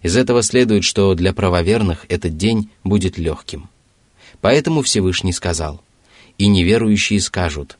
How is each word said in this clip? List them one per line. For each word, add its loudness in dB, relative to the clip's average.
Из 0
этого 2
следует, 2
что 2
для 0
правоверных 0
этот -4
день -2
будет -2
лёгким. -8
Поэтому 2
Всевышний 0
сказал: -6
"И 2
неверующие 2
скажут: -6